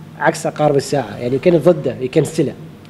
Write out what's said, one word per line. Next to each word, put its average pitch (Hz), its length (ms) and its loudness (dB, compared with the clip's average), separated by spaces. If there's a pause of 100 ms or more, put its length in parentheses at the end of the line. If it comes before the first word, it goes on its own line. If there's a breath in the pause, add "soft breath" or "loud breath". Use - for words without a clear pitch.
(180)
عكس 165 280 0
عقارب 147 300 2
الساعه، 127 420 -2
يعني 123 200 -2
كان 175 200 4
ضده 147 420 2
يكنسله. 131 520 0 (380)